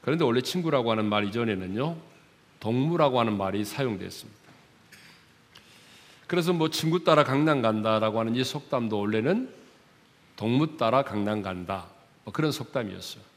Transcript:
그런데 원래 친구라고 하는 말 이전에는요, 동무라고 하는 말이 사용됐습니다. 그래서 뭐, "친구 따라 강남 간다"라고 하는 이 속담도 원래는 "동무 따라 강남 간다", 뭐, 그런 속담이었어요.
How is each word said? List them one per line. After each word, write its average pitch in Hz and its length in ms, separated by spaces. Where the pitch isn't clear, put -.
그런데 160 240
원래 120 160
친구라고 143 500
하는 110 140
말 104 200
이전에는요, 110 920
동무라고 135 640
하는 113 160
말이 98 300
사용됐습니다. 104 720
그래서 175 280
뭐, 160 160
"친구 160 340
따라 151 180
강남 139 380
간다"라고 110 580
하는 113 160
이 127 80
속담도 123 560
원래는 113 540
"동무 135 420
따라 120 240
강남 104 400
간다", 92 440
뭐, 107 80
그런 156 180
속담이었어요. 104 720